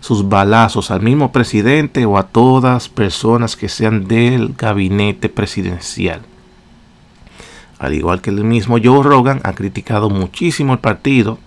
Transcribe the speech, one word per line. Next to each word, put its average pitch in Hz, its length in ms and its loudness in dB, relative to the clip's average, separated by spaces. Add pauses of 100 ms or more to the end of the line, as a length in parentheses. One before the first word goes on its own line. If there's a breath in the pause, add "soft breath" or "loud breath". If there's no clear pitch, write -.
sus 101 280 -2
balazos 104 640 2
al 92 100 -2
mismo 127 320 0
presidente 131 720 0
o 101 140 2
a 95 60 0
todas 127 680 2
personas 113 640 -2
que 98 140 -8
sean 110 360 -2
del 117 460 0
gabinete 101 760 -2
presidencial. 92 920 -6 (1600 loud breath)
Al 67 160 -4
igual 85 260 -2
que - 80 -8
el 101 160 -4
mismo 117 400 0
Joe 131 180 6
Rogan 135 420 4
ha 95 100 -4
criticado 101 560 -4
muchísimo 131 640 -2
el 120 60 -4
partido 113 680 0